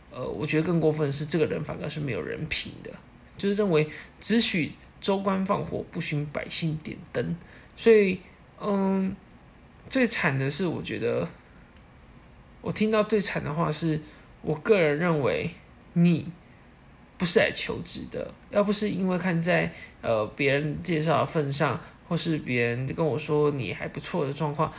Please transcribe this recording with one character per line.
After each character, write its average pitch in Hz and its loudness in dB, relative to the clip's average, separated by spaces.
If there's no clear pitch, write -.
呃， 127 -8
我 95 -4
觉 151 0
得 160 2
更 170 2
过 156 4
分 151 0
的 139 -2
是， 147 -4
这 170 0
个 156 4
人 - -2
反 170 -6
而 - -6
是 160 -8
没 143 -4
有 87 -4
人 65 -6
品 - -4
的， - -14
就 196 -2
是 202 2
认 202 2
为 156 6
只 226 4
许 180 2
州 196 0
官 196 0
放 - 0
火， - -4
不 180 -6
许 147 -2
百 - -6
姓 156 -2
点 - -10
灯。 165 -2
所 - 8
以， 196 6
嗯， 196 0
最 262 4
惨 143 0
的 135 0
是， 185 -2
我 143 -4
觉 - -6
得， 117 0
我 170 -4
听 214 0
到 220 4
最 208 2
惨 - -2
的 - -4
话 156 0
是， 156 0
我 156 -4
个 196 4
人 147 4
认 165 2
为 104 0
你 170 4
不 185 0
是 - 4
来 - 4
求 - -4
职 - -6
的， - -8
要 202 2
不 208 2
是 208 0
因 185 -2
为 180 0
看 175 0
在， 165 0
呃， 110 0
别 139 0
人 147 0
介 170 0
绍 156 2
的 127 2
份 139 -2
上， 139 0
或 170 0
是 160 0
别 123 0
人 120 -2
跟 165 0
我 139 0
说 151 2
你 131 -4
还 151 -8
不 - -10
错 151 -2
的 135 -2
状 147 -2
况， 156 0